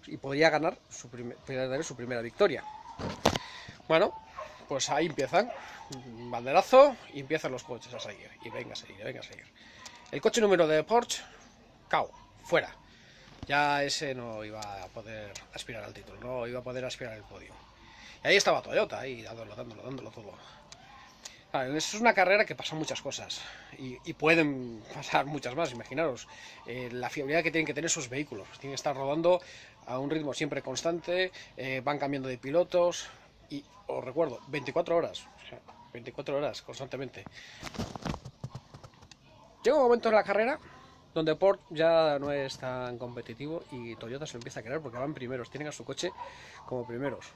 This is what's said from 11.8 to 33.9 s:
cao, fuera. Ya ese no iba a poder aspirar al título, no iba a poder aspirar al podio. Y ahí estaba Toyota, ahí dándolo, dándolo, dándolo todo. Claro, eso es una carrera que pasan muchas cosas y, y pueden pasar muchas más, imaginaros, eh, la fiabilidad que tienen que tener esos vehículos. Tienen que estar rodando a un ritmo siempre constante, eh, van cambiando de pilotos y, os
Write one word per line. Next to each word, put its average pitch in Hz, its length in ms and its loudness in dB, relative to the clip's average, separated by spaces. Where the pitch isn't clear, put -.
cao, 151 240 2
fuera. - 320 0
Ya 143 340 6
ese 139 320 -2
no 117 300 -8
iba 107 180 -10
a 92 40 -14
poder 107 440 -12
aspirar 110 320 -10
al 107 80 -14
título, 101 260 -16
no 123 280 -6
iba 123 120 -6
a 120 40 -10
poder 127 200 -6
aspirar 120 300 -8
al 104 100 -16
podio. - 300 -18
Y - 20 4
ahí 175 80 8
estaba 170 260 4
Toyota, 123 380 -2
ahí 123 220 -8
dándolo, 107 340 -12
dándolo, 117 280 -12
dándolo 120 280 -12
todo. 101 220 -16
Claro, 135 240 0
eso 160 220 -2
es 220 40 -2
una 226 120 10
carrera 196 320 6
que 120 100 -8
pasan 156 240 -6
muchas - 220 -4
cosas 120 380 -8
y, 127 280 -10
y 160 80 -6
pueden 143 680 4
pasar 143 360 2
muchas 131 280 -4
más, 156 160 0
imaginaros, 127 560 -4
eh, 123 260 -6
la 123 200 -4
fiabilidad 151 320 0
que 160 80 2
tienen 156 160 2
que 143 80 -4
tener 151 100 -4
esos 151 240 -2
vehículos. 123 440 -6
Tienen 139 180 -10
que 135 40 -6
estar 139 200 -2
rodando 165 440 4
a 127 140 -4
un 143 100 -2
ritmo 151 240 -2
siempre 139 300 -4
constante, 175 680 0
eh, 131 260 -4
van 143 160 0
cambiando 139 280 -2
de 127 120 -6
pilotos 175 680 2
y, 143 140 -8
os 131 180 -4